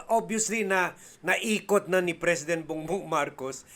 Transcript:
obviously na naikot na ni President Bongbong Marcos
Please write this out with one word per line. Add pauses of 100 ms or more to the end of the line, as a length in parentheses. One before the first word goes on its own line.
obviously
na (240)
naikot
na
ni
President
Bongbong
Marcos